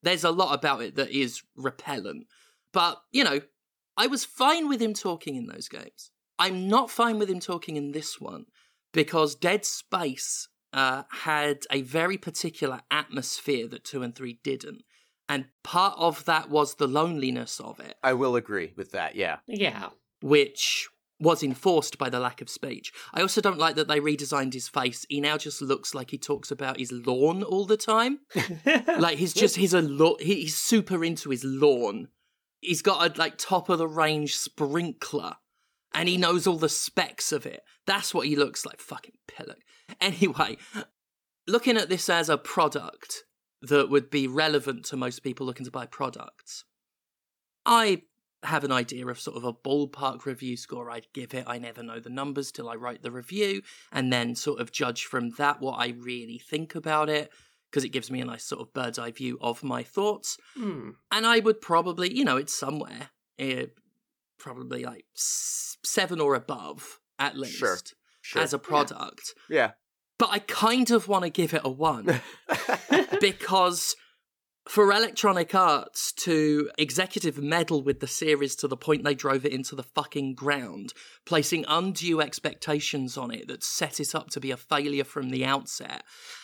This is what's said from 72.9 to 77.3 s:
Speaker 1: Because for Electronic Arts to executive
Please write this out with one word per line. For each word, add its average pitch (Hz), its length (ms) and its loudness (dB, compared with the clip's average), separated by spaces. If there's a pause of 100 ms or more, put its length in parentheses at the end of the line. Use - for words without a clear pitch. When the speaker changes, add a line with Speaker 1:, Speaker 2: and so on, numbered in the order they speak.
Speaker 1:
Because 185 760 2 (720)
for 202 220 6
Electronic 202 640 2
Arts 165 580 4
to 151 640 2
executive 151 640 0